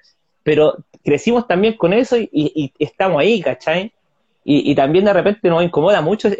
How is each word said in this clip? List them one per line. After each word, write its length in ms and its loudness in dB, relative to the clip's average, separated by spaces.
pero 360 2
crecimos 440 0
también 300 0
con 160 0
eso 240 0
y, 140 -2
y, 240 -2
y 180 -6
estamos 380 -2
ahí, 180 2
¿cachai? 540 -6
Y, 280 2
y 20 4
también 320 2
de 80 2
repente 340 0
nos 160 2
incomoda 380 0
mucho 280 -2